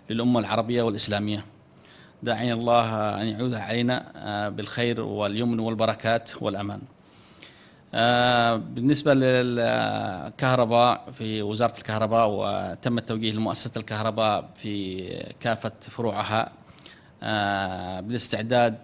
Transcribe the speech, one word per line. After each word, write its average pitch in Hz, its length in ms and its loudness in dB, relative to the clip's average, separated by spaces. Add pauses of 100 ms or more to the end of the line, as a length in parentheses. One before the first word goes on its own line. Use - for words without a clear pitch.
للأمة 117 300 2
العربية 113 420 0
والإسلامية، 104 640 0 (800)
داعين 117 300 0
الله 113 680 2
أن 110 60 0
يعودها 110 340 -2
علينا، 120 440 0 (100)
آه، 104 340 -4
بالخير 117 520 -2
واليمن 107 580 -2
والبركات 113 720 0 (100)
والأمان. 101 400 -4 (1120)
آه، 120 600 4
بالنسبة 127 580 2
للكهرباء 117 2000 2
في 110 300 -4
وزارة 107 360 0
الكهرباء، 110 540 2
وتم 101 680 -2
التوجيه 110 340 -2
لمؤسسة 107 460 0
الكهرباء 107 800 -2
في 95 480 -6 (360)
كافة 113 320 -2 (100)
فروعها، 107 680 -2 (720)
آه، 98 760 -2
بالاستعداد، 117 840 2